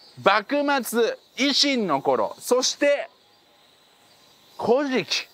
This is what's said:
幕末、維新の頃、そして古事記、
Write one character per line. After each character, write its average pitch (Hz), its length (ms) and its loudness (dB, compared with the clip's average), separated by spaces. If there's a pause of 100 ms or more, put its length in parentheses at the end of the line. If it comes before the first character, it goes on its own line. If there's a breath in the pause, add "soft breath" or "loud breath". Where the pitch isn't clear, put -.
(240)
幕 214 380 2 (200)
末、 220 360 -2 (180)
維 262 160 0
新 254 340 0
の 143 140 0
頃、 123 400 0
そ 240 220 0
し - 160 -4
て 247 320 0 (1500)
古 269 300 0
事 247 160 -2
記、 - 300 -6